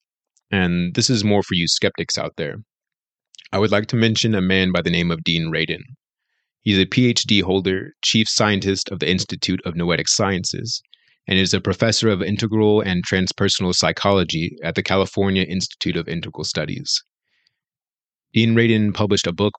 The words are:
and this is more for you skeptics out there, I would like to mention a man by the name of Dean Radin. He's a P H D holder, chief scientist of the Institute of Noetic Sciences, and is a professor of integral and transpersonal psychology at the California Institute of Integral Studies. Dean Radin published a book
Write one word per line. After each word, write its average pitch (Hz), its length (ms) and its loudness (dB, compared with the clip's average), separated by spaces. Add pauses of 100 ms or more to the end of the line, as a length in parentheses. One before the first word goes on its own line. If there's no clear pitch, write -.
(500)
and 87 440 0
this - 140 0
is 113 140 0
more 101 220 2
for - 100 -6
you 85 140 0
skeptics - 500 -2
out 80 180 -8
there, 78 200 -8 (960)
I 101 60 -2
would 104 120 2
like 107 160 2
to - 100 -2
mention 113 380 2
a 95 80 0
man 92 300 2
by 87 100 0
the 87 80 0
name 85 220 0
of 80 100 -4
Dean 82 300 0
Radin. 82 300 -4 (800)
He's 101 160 4
a 95 60 6
P 127 220 2
H 120 160 2
D 104 160 2
holder, 95 540 -2 (100)
chief 107 260 2
scientist 98 640 0
of 95 80 -8
the 71 100 -2
Institute 90 560 -2
of 82 120 -6
Noetic 85 320 0
Sciences, 98 720 -2 (460)
and 95 100 2
is 95 160 2
a 95 60 0
professor 110 480 0
of 95 120 2
integral 107 600 2
and 90 260 -2
transpersonal 92 680 0
psychology 85 880 0
at 82 120 -6
the 98 80 -2
California 95 640 0
Institute 90 520 -6
of 85 120 -6
Integral 82 360 -8
Studies. - 560 -4 (1300)
Dean 113 220 4
Radin 110 360 4
published 101 360 0
a 90 40 -4
book 98 260 0